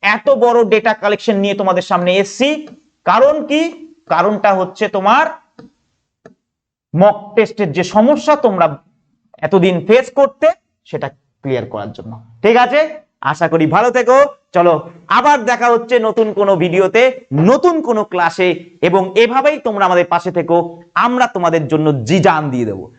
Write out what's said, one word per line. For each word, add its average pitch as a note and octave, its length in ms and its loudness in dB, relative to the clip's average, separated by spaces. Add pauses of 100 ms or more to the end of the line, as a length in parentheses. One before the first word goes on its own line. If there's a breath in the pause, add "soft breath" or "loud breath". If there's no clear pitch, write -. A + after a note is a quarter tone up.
এত G#3+ 280 -2
বড় A#3+ 340 2
ডেটা G#3+ 300 0
কালেকশন G#3 420 -2
নিয়ে G3 180 -2
তোমাদের F#3+ 280 -2
সামনে F3+ 340 0
এসছি, C4+ 520 -2 (380)
কারণ C4+ 400 2
কি? D#4+ 480 -4 (120)
কারণটা G3 480 0
হচ্ছে F#3 340 -4
তোমার G#3+ 380 0 (1700)
মক G3+ 400 0
টেস্টের G#3 360 -2
যে E3+ 120 -2
সমস্যা C#4 520 2
তোমরা F3+ 420 0 (600)
এতদিন F3 480 0
ফেস A#3+ 300 2
করতে, C#4 320 0 (380)
সেটা D3 240 -8
ক্লিয়ার - 560 -8
করার G#2+ 260 -10
জন্য, - 320 -18 (180)
ঠিক A3+ 160 4
আছে? C#4+ 420 0 (220)
আশা D#3 260 -2
করি D#3+ 200 0
ভালো G#3 240 2
থেকো। B3+ 340 2 (280)
চলো, E3+ 360 2 (180)
আবার B3+ 380 0
দেখা A#3+ 240 0
হচ্ছে A#3 300 0
নতুন A3 340 -2
কোনো G3 220 2
ভিডিওতে, G3+ 640 0 (140)
নতুন C#4 480 2
কোনো G#3+ 220 -2
ক্লাসে, F3 600 -2 (180)
এবং F#3 340 0
এভাবেই C4 440 2
তোমরা G3+ 260 -2
আমাদের F3+ 200 2
পাশে F3 260 -4
থেকো, E3+ 500 -2 (120)
আমরা B3 340 0
তোমাদের E3 400 -2
জন্য D3+ 380 0
জি E3 140 0
জান D#3 300 0
দিয়ে B2 160 -4
দেবো, G2 340 -10